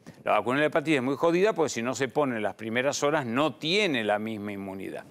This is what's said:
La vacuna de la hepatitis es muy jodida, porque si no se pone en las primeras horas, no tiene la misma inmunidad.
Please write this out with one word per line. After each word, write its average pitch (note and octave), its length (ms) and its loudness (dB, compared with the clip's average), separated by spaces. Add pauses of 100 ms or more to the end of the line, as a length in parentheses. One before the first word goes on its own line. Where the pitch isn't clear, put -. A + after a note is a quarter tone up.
(240)
La G#2 100 0
vacuna G#2+ 240 2
de C#3+ 40 2
la D3+ 60 4
hepatitis D#3 300 2
es B2 60 0
muy C3+ 120 0
jodida, F3 380 4
porque D#3+ 160 0
si - 120 -4
no B2 140 -2
se C3 140 0
pone C3+ 280 0
en G#2+ 60 -4
las G2 120 -2
primeras B2 480 -2
horas, D3 220 2
no C3 300 0
tiene E3 480 0
la G#2 160 2
misma G#2+ 320 -6
inmunidad. G2 580 -8